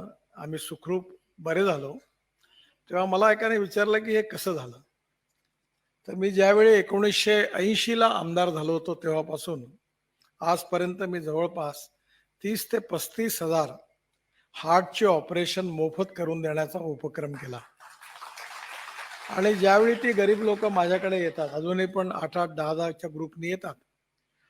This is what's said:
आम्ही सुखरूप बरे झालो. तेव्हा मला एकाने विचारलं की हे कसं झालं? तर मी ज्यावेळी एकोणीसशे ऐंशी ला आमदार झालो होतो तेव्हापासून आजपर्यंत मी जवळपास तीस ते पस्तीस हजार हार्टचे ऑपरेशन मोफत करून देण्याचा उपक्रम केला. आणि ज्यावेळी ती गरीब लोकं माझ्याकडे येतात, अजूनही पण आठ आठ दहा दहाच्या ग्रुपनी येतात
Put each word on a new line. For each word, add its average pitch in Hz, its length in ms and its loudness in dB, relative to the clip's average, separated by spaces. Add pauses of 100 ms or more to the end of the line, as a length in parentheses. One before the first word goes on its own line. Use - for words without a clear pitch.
(360)
आम्ही 156 220 -10
सुखरूप 180 600 -8 (180)
बरे 165 260 0
झालो. 151 320 -2 (920)
तेव्हा 180 160 0
मला 196 260 6
एकाने 220 260 0
विचारलं 208 400 2
की 220 120 -6
हे 214 120 2
कसं 190 300 -6
झालं? 127 260 -10 (1300)
तर 185 80 -12
मी 190 160 -2
ज्यावेळी 202 420 8
एकोणीसशे 208 720 4 (100)
ऐंशी 214 440 0
ला 226 80 6
आमदार 175 440 0
झालो 156 220 -2
होतो 165 220 -4
तेव्हापासून 156 720 -4 (760)
आजपर्यंत 175 600 -2
मी 180 180 -4
जवळपास 156 680 -4 (560)
तीस 208 280 -4
ते 233 60 2
पस्तीस 220 640 -6
हजार 160 280 0 (840)
हार्टचे 180 540 2
ऑपरेशन 175 600 0
मोफत 160 500 -2
करून 165 240 -4
देण्याचा 156 380 -2
उपक्रम 151 540 -8
केला. 131 280 -12 (1700)
आणि 208 240 2
ज्यावेळी 202 400 6
ती 240 180 0
गरीब 202 300 2
लोकं 214 260 0
माझ्याकडे 190 500 2
येतात, 165 340 -2
अजूनही 175 340 -2
पण 185 260 -4
आठ 156 240 -6
आठ 175 120 0
दहा 156 260 -4
दहाच्या 165 360 -6
ग्रुपनी 160 380 -10
येतात 185 260 -8 (760)